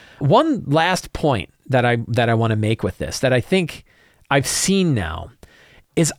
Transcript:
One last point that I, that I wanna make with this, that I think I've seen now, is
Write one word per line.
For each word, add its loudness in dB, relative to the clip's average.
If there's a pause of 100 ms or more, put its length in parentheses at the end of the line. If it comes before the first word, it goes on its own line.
(180)
One 2
last 0
point -2 (180)
that 2
I, 2 (120)
that 0
I 2
wanna 2
make 0
with -4
this, -8
that 2
I 2
think -2 (440)
I've 2
seen 0
now, -6 (640)
is 2